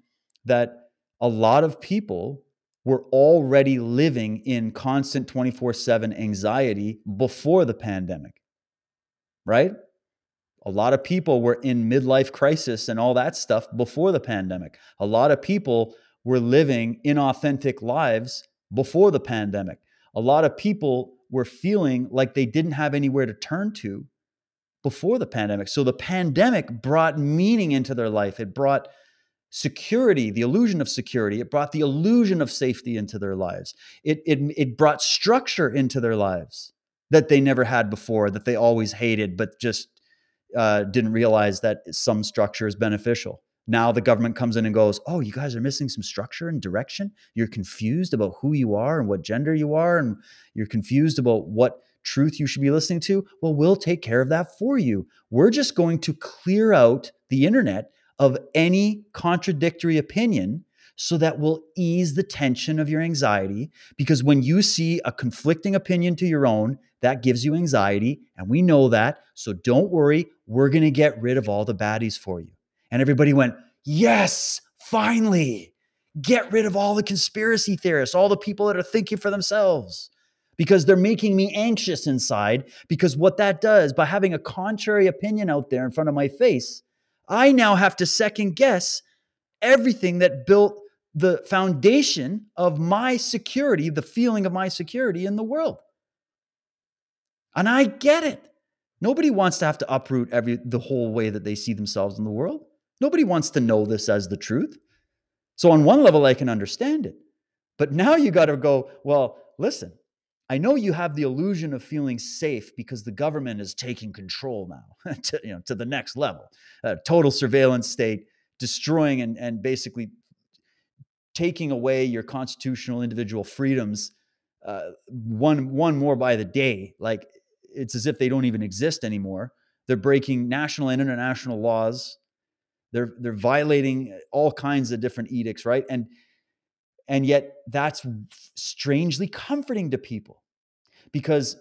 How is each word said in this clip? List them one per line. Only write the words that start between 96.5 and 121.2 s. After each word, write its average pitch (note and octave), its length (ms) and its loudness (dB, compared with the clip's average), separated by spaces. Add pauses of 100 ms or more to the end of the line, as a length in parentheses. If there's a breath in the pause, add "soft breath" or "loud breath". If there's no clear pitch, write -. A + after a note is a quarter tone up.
And F#3+ 140 0
I C4 160 4
get D4 400 2
it. - 260 -6 (500)
Nobody C#4+ 300 2
wants F#3+ 280 2
to D#3+ 80 0
have D3+ 120 -2
to - 140 -6
uproot B2+ 400 -2
every, A#2+ 320 0
the A#2+ 140 -2
whole A#2+ 340 -4
way A2 160 -2
that G#2 160 -6
they G#2+ 100 -4
see G#2+ 200 -6
themselves G2+ 440 -6
in G#2+ 60 -4
the G#2+ 60 -6
world. E3 340 -6 (360)
Nobody D4 240 2
wants E3 260 0
to C#3+ 100 0
know A2 240 2
this G#2+ 240 -4
as G2+ 200 0
the G2 80 -6
truth. E3 400 -4 (800)
So E3+ 140 6
on D#3 140 8
one B3 180 8
level, D#3 220 8
I C3 100 6
can B2+ 140 -2
understand A3+ 580 -2
it. - 100 -12 (600)
But D3 160 -2
now A3 240 4
you C#4+ 140 4
gotta D#3 260 4
go, C3+ 340 2 (140 loud breath)
"Well, C#3 340 0 (200)
listen, F2+ 340 -6 (580)
I C3+ 80 -2
know A3+ 160 2
you G#3 180 0
have E3 220 -4
the D3+ 80 -4
illusion D#3 520 -4
of B2 80 -10
feeling C#3 360 -6
safe C3 560 -8
because A2 300 -12
the A2+ 80 -12
government C3 480 -6
is F#2+ 140 -12
taking A2 380 -12
control G2+ 560 -12
now C#2 440 -16
<laughs> - 100 -14
to, - 220 -6
you G#2 80 -12
know, F2 140 -14
to C3 80 -6
the A2+ 120 -8
next B2+ 300 -8
level, B2 320 -6 (340 soft breath)
a A2 140 -4
total D#3+ 340 2
surveillance B2+ 580 2
state, A2 380 -4 (320)
destroying D3 640 -2
and, A2+ 180 -6
and A#2 240 -8
basically A#2+ 480 -6 (1200)